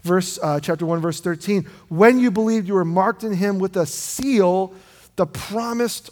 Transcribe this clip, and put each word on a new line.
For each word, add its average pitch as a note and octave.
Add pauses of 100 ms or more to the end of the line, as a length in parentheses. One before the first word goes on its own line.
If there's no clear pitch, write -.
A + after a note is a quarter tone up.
Verse, F3+
uh, D3
chapter E3
one, E3+
verse D#3+
thirteen, F3+ (220)
"When A3
you B3
believed, A3
you G3
were F#3
marked F#3+
in G#3+
him G3
with F#3
a E3+
seal, F#3+ (440)
the F3+
promised A#3